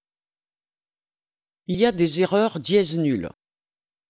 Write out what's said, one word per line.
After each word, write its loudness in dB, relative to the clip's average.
Il -4
y 4
a 2
des 0
erreurs 0
dièse 0
nulles. -2